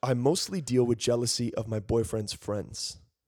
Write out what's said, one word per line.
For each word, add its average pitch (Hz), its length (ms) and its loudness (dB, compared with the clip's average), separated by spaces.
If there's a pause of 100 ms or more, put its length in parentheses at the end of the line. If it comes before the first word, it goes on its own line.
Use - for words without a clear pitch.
"I 131 120 2
mostly 156 480 0
deal 123 240 4
with 120 120 2
jealousy 120 580 0
of 110 120 -4
my 110 120 -2
boyfriend's 110 540 0
friends. - 640 -8 (300)